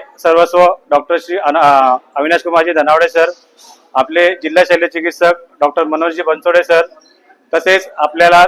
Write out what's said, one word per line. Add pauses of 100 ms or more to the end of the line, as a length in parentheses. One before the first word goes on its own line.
(180)
सर्वस्व (240)
डॉक्टर
श्री
अन-,
अ, (200)
अविनाश
कुमारजी
धनावडे
सर, (640)
आपले
जिल्हा
शल्य
चिकित्सक (280)
डॉक्टर
मनोहरजी
बनसोडे
सर, (680)
तसेच
आपल्याला